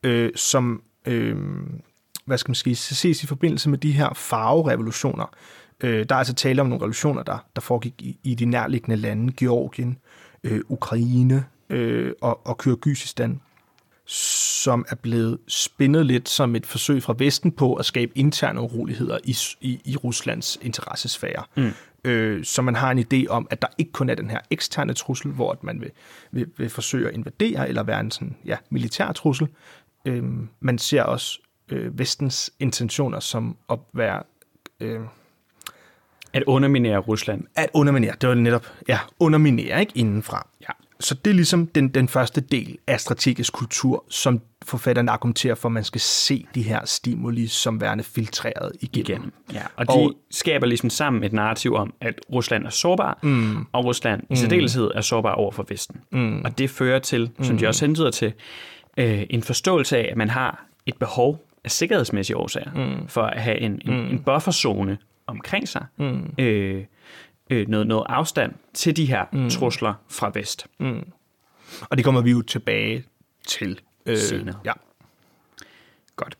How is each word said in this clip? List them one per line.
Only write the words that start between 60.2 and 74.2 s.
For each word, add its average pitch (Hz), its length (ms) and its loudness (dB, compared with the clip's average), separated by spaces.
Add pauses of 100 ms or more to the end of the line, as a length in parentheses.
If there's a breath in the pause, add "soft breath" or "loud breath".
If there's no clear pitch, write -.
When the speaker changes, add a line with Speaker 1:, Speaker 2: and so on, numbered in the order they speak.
Speaker 2:
har 127 360 -2 (200)
et - 100 -6
behov 131 480 0 (200)
af 117 60 -4
sikkerhedsmæssige 127 640 0
årsager, - 340 -4 (300)
Speaker 1:
Mm. - 80 -12
Speaker 2:
for 117 140 -2
at 110 200 -2
have 113 160 0
en, 110 140 -2 (120)
en, 123 100 0
Speaker 1:
Mm. 123 160 -2
Speaker 2:
en 123 120 0
bufferzone 107 760 0 (280)
omkring - 420 -6
sig. - 180 -8 (100)
Speaker 1:
Mm. 143 420 -4
Speaker 2:
Øh, 101 460 0 (640 loud breath)
øh, 110 180 0
noget, 107 180 2
noget 110 220 2
afstand 139 440 0 (220)
til 160 220 0
de 160 100 2
her 120 260 0
Speaker 1:
Mm. 127 180 0
Speaker 2:
trusler 120 440 -2 (140)
fra - 260 -4
vest. - 320 -8 (120)
Speaker 1:
Mm. 127 240 -4 (880 loud breath)
Og 135 60 0
det 127 80 4
kommer 131 160 6
vi 120 100 6
jo 120 120 6
tilbage 110 640 -2 (420)
til, 95 340 -6 (260)
øh, 113 100 0
Speaker 2:
Senere. 98 480 -2